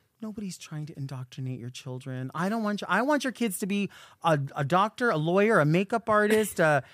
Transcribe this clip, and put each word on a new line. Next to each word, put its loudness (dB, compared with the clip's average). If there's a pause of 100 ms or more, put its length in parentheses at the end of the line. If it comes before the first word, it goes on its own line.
(220)
nobody's -12
trying -12
to -16
indoctrinate -10
your -12
children. -10
I -4
don't -4
want -4
you, -10
I 6
want 2
your -2
kids -2
to -4
be -2 (340)
a, 4 (160)
a -2
doctor, 0
a 0
lawyer, 4
a 4
makeup 0
artist. 2
Uh, 4 (140)